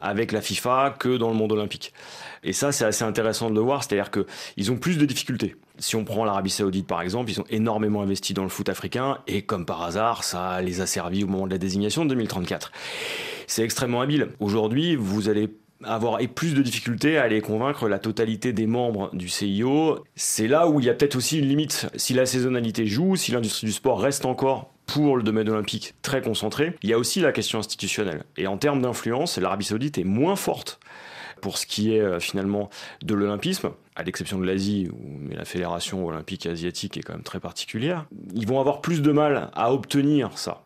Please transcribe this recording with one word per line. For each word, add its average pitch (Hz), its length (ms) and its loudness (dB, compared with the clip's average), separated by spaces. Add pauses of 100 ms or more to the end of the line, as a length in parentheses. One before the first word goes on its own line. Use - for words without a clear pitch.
avec 104 320 0
la 208 80 2
fifa 135 580 2
que 127 180 2
dans 113 120 2
le 113 80 2
monde 110 160 2
olympique. 107 400 -4 (500)
Et 92 100 -2
ça, 143 200 2
c'est 123 140 2
assez 107 180 2
intéressant 110 460 0
de 107 40 2
le 107 60 4
voir, 127 240 2
c'est-à-dire 101 260 0
que 98 160 0 (300)
ils 101 160 -2
ont 120 60 0
plus 170 200 0
de 151 60 4
difficultés. - 500 -2 (240)
Si - 160 -4
on 110 100 0
prend 113 200 0
l'Arabie 98 260 2
Saoudite, 95 380 0
par 87 140 -2
exemple, 107 280 -2
ils 98 100 -4
ont - 100 -6
énormément 107 500 2
investi 98 340 -2
dans 95 80 0
le 95 60 -2
foot 98 220 -4
africain 123 480 -2 (100)
et 95 140 -2
comme 90 240 -4
par 82 160 -4
hasard, 104 420 0
ça 90 380 -2
les 92 180 -2
a 92 60 0
servis 92 360 -2
au 98 60 0
moment 95 180 0
de 92 60 -4
la 95 60 -2
désignation 101 460 0
de 147 60 2
deux 131 60 2
mille 113 100 0
trente-quatre. 90 460 -6 (720)
C'est - 160 -2
extrêmement 120 380 0
habile. 135 300 0 (100)
Aujourd'hui, 113 560 2
vous 104 320 0
allez 107 220 2 (340)
avoir 113 360 0
et 127 80 0
plus 160 260 -2
de 139 80 6
difficultés 123 560 2
à 139 40 4
aller 110 180 4
convaincre 113 480 0
la 98 100 2
totalité 110 540 0
des 110 140 2
membres 113 460 0
du 90 160 -6
C 101 180 -2
I 101 180 2
O. 143 400 2 (100)
C'est - 340 0
là 165 200 6
où 147 120 4
il 120 60 2
y 123 40 6
a 117 40 4
peut-être 143 220 4
aussi 127 220 0
une 139 100 2
limite. 143 380 0 (100)
Si - 180 0
la 127 120 4
saisonnalité 123 600 0
joue, 165 300 2
si - 160 -2
l'industrie 113 340 0
du 107 60 0
sport 113 280 0
reste 139 240 0
encore 131 460 0 (160)
pour 147 300 4
le 123 60 2
domaine 107 260 2
olympique 107 540 -2
très 135 200 0
concentré, 117 600 -2
il 98 80 0
y - 20 4
a 113 60 4
aussi 127 220 0
la 147 120 4
question 113 260 -2
institutionnelle. 98 640 -4 (120)
Et 92 100 0
en 98 100 -2
termes 139 240 2
d'influence, 123 560 -2
l'Arabie 95 280 0
Saoudite 127 340 -2
est 87 60 0
moins 127 320 2
forte - 420 -4 (640)
pour 98 160 -4
ce - 80 -4
qui 110 280 0
est, 110 60 6
euh, 92 180 2
finalement 101 520 -2 (320)
de 104 120 0
l'olympisme, 104 560 0 (240)
à - 80 -8
l'exception - 360 -4
de 92 80 0
l'Asie, 95 440 0
où, 69 300 -12
mais 71 140 -8
la 78 100 -8
fédération 87 600 -4
olympique 82 400 -6
asiatique 85 500 -6
est - 60 -6
quand - 100 -12
même 82 100 -10
très 92 180 -8
particulière. 147 640 -6 (280)
Ils 110 120 -2
vont 131 140 2
avoir 143 200 2
plus 165 220 2
de 151 100 6
mal 143 420 4
à 117 200 2
obtenir 139 640 2
ça. - 280 -6